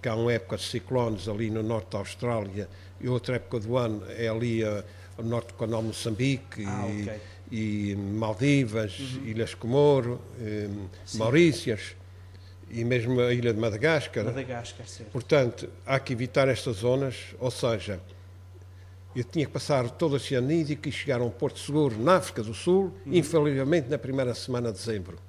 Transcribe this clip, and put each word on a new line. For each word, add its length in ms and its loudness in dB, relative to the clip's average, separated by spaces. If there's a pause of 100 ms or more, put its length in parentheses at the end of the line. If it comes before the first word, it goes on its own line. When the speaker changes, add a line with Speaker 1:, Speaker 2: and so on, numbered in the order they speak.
Speaker 1:
que 60 -2
há 60 0
uma 180 2
época 240 -2
de 60 -6
ciclones 640 0
ali 220 0
no 140 0
norte 300 -2
da 60 -2
Austrália 680 -4 (320)
e 60 -4
outra 300 0
época 220 -4
do 180 -2
ano 320 0
é 180 -4
ali, 360 0
eh, 200 0 (340)
no 120 -8
norte 180 -2
do 80 -16
canal 260 -2
Moçambique 840 -2
Speaker 2:
Ah, 220 -2
Speaker 1:
e, 140 -2
Speaker 2:
ok. 180 -6 (300)
Speaker 1:
e 440 0
Maldivas, 1040 0
Speaker 2:
Uhum. 280 -8
Speaker 1:
Ilhas 280 -2
Comoro, 640 4 (220)
eh, 280 -4 (360)
Speaker 2:
Sim. 140 -8
Speaker 1:
Maurícias 760 4 (760)
e 140 -4
mesmo 380 2
a 120 4
ilha 200 4
de 60 0
Madagascar. 680 2
Speaker 2:
Madagascar, 600 -6
certo. 240 -14
Speaker 1:
Portanto, 580 2 (160)
há 140 2
que 140 -6
evitar 340 2
estas 300 0
zonas, 380 0 (240)
ou 120 0
seja, 480 -2 (1160)
eu 80 -2
tinha 220 0
que 60 -12
passar 400 0
todo 220 0
o 20 2
Oceano 360 0
Índico 380 0
e 20 -6
chegar 300 -2
a 20 2
um 60 0
porto 300 -4
seguro 420 2
na 160 8
África 260 -2
do 100 -6
Sul, 380 4 (140)
Speaker 2:
Uhum. 80 -2
Speaker 1:
infalivelmente 760 4
na 80 0
primeira 360 -2
semana 380 -2
de 80 -8
dezembro. 380 -4 (120)